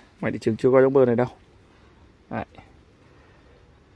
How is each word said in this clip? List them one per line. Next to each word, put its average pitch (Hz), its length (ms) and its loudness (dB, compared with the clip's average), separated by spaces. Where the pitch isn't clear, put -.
Ngoài - 120 -6
thị 110 60 -8
trường 110 180 -4
chưa 131 140 0
có 131 120 4
giống 135 100 2
bơ 135 140 4
này 120 100 0
đâu. 123 100 -2
Đấy. - 140 -10